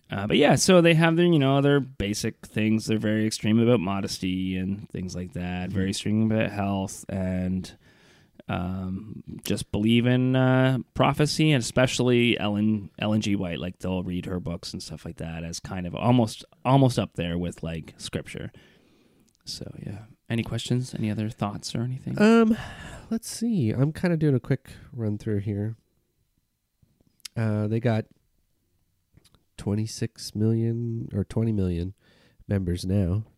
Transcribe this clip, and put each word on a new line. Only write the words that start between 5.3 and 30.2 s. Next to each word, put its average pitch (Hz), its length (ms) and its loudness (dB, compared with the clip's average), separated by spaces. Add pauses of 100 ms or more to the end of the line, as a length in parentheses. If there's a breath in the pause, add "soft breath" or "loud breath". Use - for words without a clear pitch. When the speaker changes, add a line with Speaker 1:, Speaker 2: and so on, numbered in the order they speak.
Speaker 1:
that. 90 360 -6
Very 95 160 -2
Speaker 2:
Mm-hmm. 98 40 0
Speaker 1:
extreme 110 420 0
about 110 200 0
health 98 580 -4
and, 92 600 -4 (800 soft breath)
um, 92 720 -6 (220)
just - 280 -4
believe 117 340 4
in, 127 300 2
uh, 131 420 4 (160)
prophecy, 147 560 2
and 139 120 4
especially 123 760 4
Ellen, 104 500 0 (100)
Ellen 107 220 0
G. 101 160 0
White. 87 220 -4
Like, 90 220 -8
they'll 92 240 -2
read 90 200 -4
her 90 160 -4
books 85 320 -8
and 90 100 -10
stuff - 220 -14
like 82 120 -10
that 82 280 -8
as 85 160 -10
kind 92 260 -8
of 82 80 -6
almost, 120 500 2 (200)
almost 131 340 4
up 98 180 -4
there 85 200 -2
with, 87 260 -6
like, 82 360 -8
scripture. - 540 -10 (920 soft breath)
So, - 260 -12 (140)
yeah. 104 200 -12 (260)
Any 113 120 0
questions? 123 520 -4
Any 110 160 -2
other 107 180 -2
thoughts 107 460 -6
or 117 80 -2
anything? 127 380 -6
Speaker 2:
Um, 226 360 6 (540 loud breath)
let's 226 180 -6
see. 202 440 0
I'm 139 200 2
kinda 175 240 0
doing 151 180 4
a 123 60 2
quick - 300 -4 (220)
run 107 260 -4
through 104 220 -2
here. 104 360 -4 (1600)
Uh, 107 300 0
they 113 120 0
got 110 280 0 (1500)
twenty-six - 800 -6